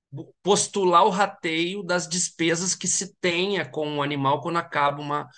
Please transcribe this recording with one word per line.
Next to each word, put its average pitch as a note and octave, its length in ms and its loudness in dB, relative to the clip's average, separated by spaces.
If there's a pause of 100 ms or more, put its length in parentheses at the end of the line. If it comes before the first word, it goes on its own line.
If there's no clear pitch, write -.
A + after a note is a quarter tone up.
(420)
postular F#3 640 4
o F#3 40 4
rateio F#3 760 -2
das F3 240 -2
despesas E3+ 680 -2
que - 120 -6
se - 280 -4
tenha F3+ 500 -2
com D3+ 320 -4
o C#3+ 60 0
animal C#3+ 380 0
quando E3+ 160 -4
acaba D3 440 0
uma, D3 260 -4 (100)